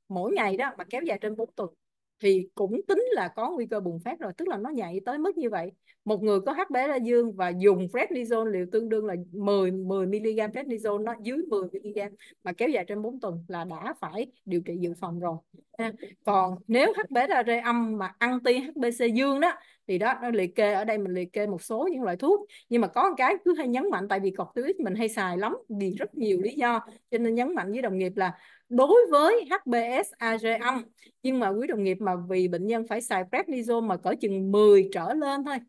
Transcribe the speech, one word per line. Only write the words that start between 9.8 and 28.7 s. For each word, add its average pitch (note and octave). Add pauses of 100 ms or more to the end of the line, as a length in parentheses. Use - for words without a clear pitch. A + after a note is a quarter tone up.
mi-li-gam G#3+
prednisone A3
nó A#3 (100)
dưới B3 (100)
mười G#3+ (100)
mi-li-gam G3+ (320)
mà F3+
kéo A#3
dài G#3
trên G#3+
bốn B3
tuần E3+
là F3
đã F3
phải F#3+ (180)
điều F3+
trị E3+
dự F3
phòng F3
rồi E3+ (400)
ha. A3+ (320)
Còn F#3 (120)
nếu C#4
H - (100)
B C4+ (100)
S B3+ (140)
âm A#3
mà F#3+
anti B3
H C#4
B C4
C A#3+
dương C4+
đó E4+ (340)
thì F#3
đó, A3
nó A#3+
liệt F#3
kê G#3
ở G3+
đây, A3
mình F#3+
liệt F3+
kê G#3
một F#3
số A#3+
những C4
loại F3+
thuốc, F#4+ (240)
nhưng A#3
mà A3
có B3
một -
cái C4 (120)
cứ F4
hay D4
nhấn C4
mạnh, G3
tại G3+
vì G3
corticoid A#3+
mình G3
hay A3
xài F#3+
lắm G#3+ (140)
vì G3+
rất G#3
nhiều G#3
lý A3
do, A#3+ (260)
cho A#3+
nên A3+
nhấn C4
mạnh G3
với A#3+
đồng G3+
nghiệp F#3
là F#3 (360)
đối D4